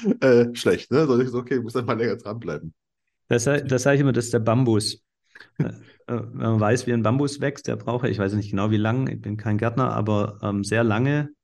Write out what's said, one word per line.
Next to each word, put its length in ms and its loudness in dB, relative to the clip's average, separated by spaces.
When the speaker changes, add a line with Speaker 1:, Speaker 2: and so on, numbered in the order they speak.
Speaker 1:
äh, 320 4
schlecht“, 360 0
ne? 160 2
Sondern 200 4
ich 60 -6
so, 60 -4
„Okay, 160 -4
du 80 0
musst 160 -6
einfach 180 -2
länger 200 -2
dranbleiben.“ 580 -10
Speaker 2:
Das 160 2
sa-, 160 2
das 240 -2
sag 100 4
ich 60 4
immer, 120 4
das 140 0
ist 80 -2
der 60 2
Bambus. 680 2
Speaker 1:
<laughs> 60 -20
Speaker 2:
Äh, 60 -4
äh, 80 -4
wenn 200 -2
man 80 2
weiß, 260 2
wie 60 0
ein 100 0
Bambus 380 0
wächst, 260 -6
der 100 -2
braucht 280 -4
ja, 60 0
ich 80 -4
weiß 140 0
nicht 180 -2
genau 200 0
wie 80 2
lange, 340 0
ich 80 -8
bin 160 -8
kein 220 -2
Gärtner, 340 0
aber, 500 0
ähm, 220 -2
sehr 180 0
lange. 480 0